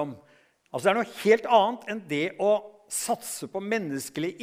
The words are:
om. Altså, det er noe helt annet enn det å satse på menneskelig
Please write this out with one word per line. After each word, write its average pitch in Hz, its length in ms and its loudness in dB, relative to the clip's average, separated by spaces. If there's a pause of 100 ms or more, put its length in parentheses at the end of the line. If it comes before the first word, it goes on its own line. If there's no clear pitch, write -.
om. 139 80 -10 (580)
Altså, 127 140 -2
det 202 60 6
er 226 80 2
noe 226 260 -6
helt 233 240 4 (100)
annet 226 320 0
enn 214 160 -6
det 147 180 -2 (140)
å 208 140 2 (360)
satse - 600 -6
på 190 100 -6
menneskelig 175 800 -4